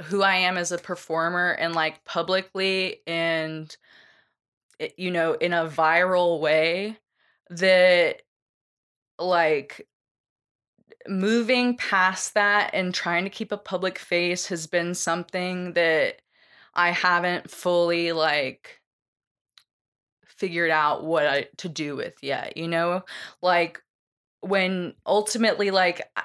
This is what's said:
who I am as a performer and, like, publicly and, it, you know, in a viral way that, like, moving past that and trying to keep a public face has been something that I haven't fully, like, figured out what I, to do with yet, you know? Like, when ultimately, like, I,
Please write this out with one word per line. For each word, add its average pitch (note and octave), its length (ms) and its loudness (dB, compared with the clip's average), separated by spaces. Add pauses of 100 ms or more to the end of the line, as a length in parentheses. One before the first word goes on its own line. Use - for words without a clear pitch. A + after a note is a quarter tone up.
who G3 200 0
I G3 140 4
am F#3 200 0
as F3 140 -4
a F3 60 -4
performer F3 760 -2
and, E3 220 -4
like, D#3+ 300 -2
publicly F#3 1040 -2
and, D#3+ 680 -4 (1040)
it, - 200 -8
you F3+ 140 -6
know, E3 220 0
in E3+ 200 0
a E3 140 0
viral E3+ 720 2
way E3 560 0 (520)
that, F3+ 760 4 (960)
like, D#3+ 680 0 (1200)
moving A#3 680 0
past F#3+ 560 0
that G#3 400 2
and F3+ 200 -2
trying F3 300 -2
to G3 60 -4
keep G#3 240 -8
a G3+ 40 -4
public F#3 400 -4
face F3 500 -2
has D#3+ 200 -6
been F3 280 -2
something F3+ 800 -4
that D#3+ 480 2 (520)
I F3 180 2
haven't F3+ 580 0
fully, E3+ 600 0
like, D3 720 -2 (1400)
figured E3+ 460 -2
out D3+ 320 2
what D#3+ 240 0
I, C#3 200 0 (100)
to - 100 -12
do D3 300 -6
with - 260 -10
yet, C3+ 320 -6
you E3 120 -8
know? E3+ 360 -2 (380)
Like, E3+ 420 2 (580)
when F#3 520 -2 (120)
ultimately, G#3 640 0
like, F#3 320 2 (140)
I, - 100 -6